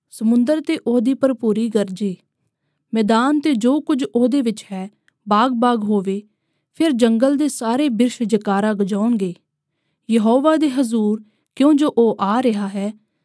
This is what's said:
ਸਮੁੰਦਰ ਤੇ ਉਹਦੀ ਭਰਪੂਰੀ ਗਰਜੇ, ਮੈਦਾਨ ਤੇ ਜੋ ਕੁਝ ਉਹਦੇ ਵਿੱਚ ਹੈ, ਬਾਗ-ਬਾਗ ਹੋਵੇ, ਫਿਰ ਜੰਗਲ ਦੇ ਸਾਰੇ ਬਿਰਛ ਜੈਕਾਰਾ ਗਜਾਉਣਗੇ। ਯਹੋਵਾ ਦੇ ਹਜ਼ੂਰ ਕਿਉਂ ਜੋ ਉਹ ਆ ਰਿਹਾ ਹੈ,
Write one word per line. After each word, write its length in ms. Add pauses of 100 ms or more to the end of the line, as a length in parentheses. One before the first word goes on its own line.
(100)
ਸਮੁੰਦਰ 500
ਤੇ 260
ਉਹਦੀ 280
ਭਰਪੂਰੀ 540
ਗਰਜੇ, 480 (760)
ਮੈਦਾਨ 460
ਤੇ 140
ਜੋ 260
ਕੁਝ 240 (100)
ਉਹਦੇ 280
ਵਿੱਚ 300
ਹੈ, 180 (380)
ਬਾਗ-ਬਾਗ 560
ਹੋਵੇ, 380 (520)
ਫਿਰ 160
ਜੰਗਲ 460
ਦੇ 120
ਸਾਰੇ 400
ਬਿਰਛ 340
ਜੈਕਾਰਾ 520
ਗਜਾਉਣਗੇ। 600 (760)
ਯਹੋਵਾ 460
ਦੇ 140
ਹਜ਼ੂਰ 520 (340)
ਕਿਉਂ 180
ਜੋ 240
ਉਹ 220
ਆ 220
ਰਿਹਾ 260
ਹੈ, 240 (320)